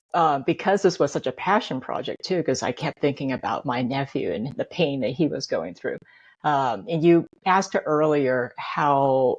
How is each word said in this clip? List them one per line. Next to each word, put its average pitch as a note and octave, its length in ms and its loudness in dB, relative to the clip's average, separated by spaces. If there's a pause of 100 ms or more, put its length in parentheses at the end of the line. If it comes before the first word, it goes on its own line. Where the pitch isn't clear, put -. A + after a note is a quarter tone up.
(140)
uh, D#3 260 4
because F#3+ 420 0
this F3 180 2
was C#3+ 120 2
such - 160 -4
a C3 40 0
passion - 480 -2
project - 460 -8
too, F#3 180 0
cause - 200 0
I - 80 -2
kept C#3+ 280 -6
thinking C#3 320 -2
about - 340 -4
my B2 160 -2
nephew C3+ 500 -2
and A2 240 -6
the C3+ 100 -4
pain C#3 360 -2
that A2+ 100 0
he D3 160 0
was - 180 -4
going F2+ 300 -6
through. - 220 -8 (460)
Um, C3+ 460 0
and D#3+ 140 -2
you E3+ 240 6 (180)
asked F#3+ 300 2 (100)
earlier D3 720 2
how, C#3 800 2